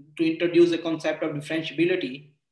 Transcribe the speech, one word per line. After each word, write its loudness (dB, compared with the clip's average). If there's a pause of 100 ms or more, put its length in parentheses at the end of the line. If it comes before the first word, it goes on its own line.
(200)
to 2
introduce 4
a -2
concept -4
of -4
differentiability, -2 (340)